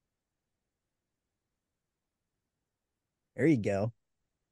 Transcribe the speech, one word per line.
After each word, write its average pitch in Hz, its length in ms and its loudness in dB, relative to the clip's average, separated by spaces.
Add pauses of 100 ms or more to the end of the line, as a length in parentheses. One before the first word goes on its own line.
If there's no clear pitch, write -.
(3250)
There 127 100 0
you 160 100 4
go. 104 360 -2 (600)